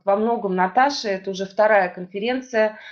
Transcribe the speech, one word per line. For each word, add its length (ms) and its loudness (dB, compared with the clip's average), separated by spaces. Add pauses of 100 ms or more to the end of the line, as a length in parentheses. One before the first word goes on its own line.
во 140 2
многом 380 -2
Наташе, 520 0
это 240 -4
уже 140 -8
вторая 420 2
конференция, 920 -4 (120)